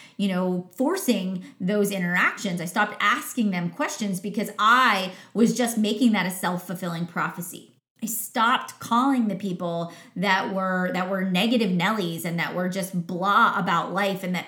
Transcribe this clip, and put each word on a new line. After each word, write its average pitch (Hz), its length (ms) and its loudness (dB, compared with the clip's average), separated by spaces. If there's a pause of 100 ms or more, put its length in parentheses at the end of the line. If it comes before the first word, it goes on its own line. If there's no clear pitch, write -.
(160)
you 202 120 0
know, 180 480 0
forcing 214 680 -2 (160)
those 202 300 0
interactions. 185 720 -2
I 160 60 -6
stopped 208 340 -2
asking 226 500 0
them 175 200 -2
questions 196 500 -4
because - 300 -4 (100)
I 214 500 4 (240)
was 208 220 4
just 240 200 0
making 220 360 4
that 190 140 2
a 185 40 -2
self-fulfilling 180 760 -4
prophecy. - 680 -8 (280)
I 226 60 -6
stopped - 720 -2
calling 247 480 2
the 196 80 0
people 175 580 -4 (220)
that 190 400 2
were, 185 380 0
that 185 180 -2
were 190 140 0
negative 202 480 2
Nellies 180 520 0
and 170 140 -2
that 156 160 -2
were 180 140 -2
just 185 400 -4
blah 196 500 4
about 175 340 0
life 190 300 0
and 180 140 -2
that 170 120 -6